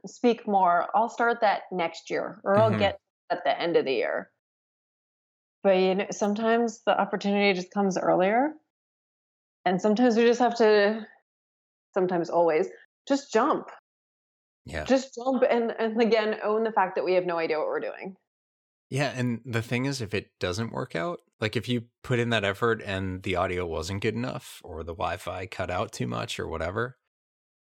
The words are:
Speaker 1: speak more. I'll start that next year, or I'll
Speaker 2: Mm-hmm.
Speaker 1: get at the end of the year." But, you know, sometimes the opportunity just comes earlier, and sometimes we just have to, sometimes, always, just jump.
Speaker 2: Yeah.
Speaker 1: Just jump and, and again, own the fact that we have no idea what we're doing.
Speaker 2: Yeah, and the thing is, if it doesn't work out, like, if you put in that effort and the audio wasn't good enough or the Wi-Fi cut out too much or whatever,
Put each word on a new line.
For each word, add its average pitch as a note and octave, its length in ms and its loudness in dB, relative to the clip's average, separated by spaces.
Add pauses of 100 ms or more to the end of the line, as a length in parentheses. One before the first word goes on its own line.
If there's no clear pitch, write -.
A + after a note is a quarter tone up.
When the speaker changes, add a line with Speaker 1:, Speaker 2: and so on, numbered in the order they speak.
Speaker 1:
speak - 420 0
more. F3+ 480 4
I'll A#3 140 2
start A#3 320 0
that G3 300 2
next E3+ 400 -4
year, E3 320 -6
or G3+ 140 4
I'll A3 120 6
Speaker 2:
Mm-hmm. G#3+ 100 0
Speaker 1:
get G3 200 0 (320)
at F3 120 -4
the - 160 0
end E3 160 0
of D3 100 4
the C3+ 80 0
year." G2 360 -2 (1300)
But, G3 140 6
you F#3 180 2
know, G3+ 160 -2
sometimes A3 760 0
the G3+ 140 2
opportunity G3+ 540 2
just F3+ 180 -4
comes G3 260 0
earlier, G3 560 2 (1120)
and F3+ 160 0
sometimes G#3+ 360 4
we A#3 80 4
just A#3 160 4
have A#3+ 160 2
to, G#3+ 500 4 (840)
sometimes, F3+ 360 0
always, E3+ 380 4 (400)
just - 240 -2
jump. B3+ 380 2 (960)
Speaker 2:
Yeah. D#2 180 -6
Speaker 1:
Just C4 320 0
jump B3+ 340 0
and, A#3 300 0
and A3+ 220 0
again, G#3+ 420 2
own G#3+ 200 0
the A3 80 -2
fact F#3 240 0
that - 100 -2
we F#3 80 2
have F3+ 120 2
no E3+ 120 -2
idea D#3 220 -2
what A#2 80 -2
we're C#3 120 -4
doing. F#3 360 -10 (720)
Speaker 2:
Yeah, C3 260 -2
and B2 300 -2
the A#2 160 -2
thing B2 240 -2
is, C#3 160 -4
if G#2 120 -8
it G2 260 -4
doesn't G2 340 -2
work - 220 -6
out, E3+ 240 -4 (200)
like, A2 160 -2
if A2+ 140 -4
you A#2+ 160 -2 (180)
put B2 160 0
in A#2+ 120 0
that A2 120 2
effort G#2+ 420 0
and F#2+ 380 -4
the F#2 140 -2
audio F2+ 280 -2
wasn't E2 360 -6
good A2 140 0
enough - 480 -10
or E2 200 -10
the E2+ 100 -10
Wi-Fi F#2 540 -6
cut F2+ 240 -6
out F#2+ 220 -4
too B2 140 -6
much A2+ 320 -6
or F2 80 -6
whatever, F2+ 500 -6 (760)